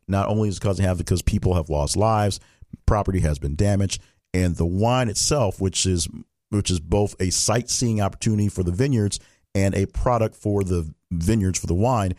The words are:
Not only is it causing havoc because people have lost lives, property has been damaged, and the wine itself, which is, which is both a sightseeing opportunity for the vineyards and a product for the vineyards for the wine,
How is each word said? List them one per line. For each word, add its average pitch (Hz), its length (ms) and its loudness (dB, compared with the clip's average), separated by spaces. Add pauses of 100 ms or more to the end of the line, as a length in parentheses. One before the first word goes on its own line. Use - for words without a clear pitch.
Not 98 180 0
only 107 220 0
is 90 80 -4
it - 40 -10
causing 98 220 0
havoc 90 220 0
because 90 160 0
people 92 320 2
have 82 160 0
lost 73 260 0
lives, 107 460 0 (440)
property 95 360 2
has 76 180 0
been 71 160 -4
damaged, 101 460 2 (320)
and 90 240 0
the 82 80 2
wine 117 420 0
itself, 107 540 0
which 95 240 0
is, 90 240 0 (400)
which 104 200 0
is 90 120 0
both 101 400 0
a 92 80 0
sightseeing 110 720 0
opportunity 104 480 0
for 95 140 -4
the 87 100 0
vineyards 110 480 0 (340)
and 98 180 2
a 95 120 0
product 113 500 0
for 101 300 -2
the 87 280 -4 (160)
vineyards 92 480 0
for - 100 -6
the 85 60 0
wine, 101 460 0